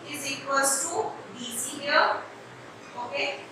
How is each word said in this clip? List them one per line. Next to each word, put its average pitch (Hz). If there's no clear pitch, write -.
is 277
equals 269
to 440
B 247
C -
here. -
Okay. -